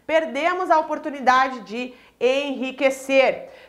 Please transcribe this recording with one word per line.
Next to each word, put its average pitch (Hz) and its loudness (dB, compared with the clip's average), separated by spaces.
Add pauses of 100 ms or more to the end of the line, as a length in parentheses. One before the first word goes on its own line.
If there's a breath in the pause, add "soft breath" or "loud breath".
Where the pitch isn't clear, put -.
Perdemos 320 0
a 320 6
oportunidade 269 0
de 233 -10 (260 loud breath)
enriquecer. 262 0 (200 loud breath)